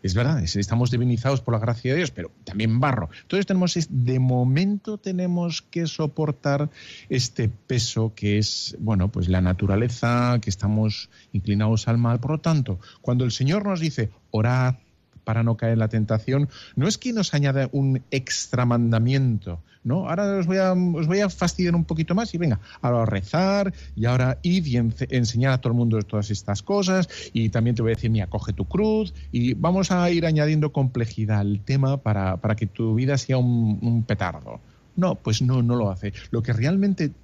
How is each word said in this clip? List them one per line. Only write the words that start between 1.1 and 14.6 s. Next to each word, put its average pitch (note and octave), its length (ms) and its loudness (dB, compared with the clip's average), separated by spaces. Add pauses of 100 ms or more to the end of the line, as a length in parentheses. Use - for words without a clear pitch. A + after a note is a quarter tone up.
por A#2 120 -2
la G#2+ 60 0
gracia A#2 320 -2
de C#3+ 60 0
Dios, F3 120 -2
pero - 220 -12 (120)
también A2 360 0
barro. B2+ 300 0 (120)
Entonces F#3+ 240 -2
tenemos F3+ 320 0
es, D#3+ 140 -2
de B2+ 280 0
momento C#3+ 800 0
tenemos F3 640 -2
que E3+ 240 -4
soportar D3+ 880 -2 (380)
este A#2+ 400 -2
peso A2+ 680 -2
que G#2 240 0
es, - 400 -4
bueno, G2+ 300 2
pues F2+ 180 -2
la F#2 140 4
naturaleza, A#2+ 1000 2
que - 80 -4
estamos G#2+ 600 0 (240)
inclinados G#2+ 540 0
al A#2 120 2
mal. A#2 200 2
Por A#2 120 -4
lo D#3 80 -2
tanto, C#3+ 400 0 (220)
cuando B2 240 0
el A#2 60 2
Señor F3 340 0
nos F#3+ 140 0
dice, C#3 300 -2 (220)
"Orad B2+ 440 2 (480)